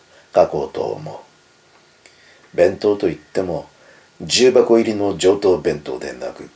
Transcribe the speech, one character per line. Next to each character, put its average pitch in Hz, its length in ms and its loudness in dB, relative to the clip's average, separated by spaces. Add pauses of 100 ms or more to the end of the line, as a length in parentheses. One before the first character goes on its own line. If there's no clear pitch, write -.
(360)
書 90 120 6
こ 73 180 -6
う - 100 -16
と 55 60 -8
思 62 320 -8
う。 - 160 -20 (1200)
弁 - 260 2
当 208 180 2
と 202 120 -2
い 160 40 -2
っ - 20 -8
て - 260 -8
も、 90 260 -6 (540)
重 117 300 2
箱 117 280 4
入 110 140 0
り 104 40 -4
の 98 200 -2
上 95 200 2
等 92 220 2
弁 76 240 -4
当 64 160 -10
で 65 140 -10
な 62 140 -12
く、 - 280 -16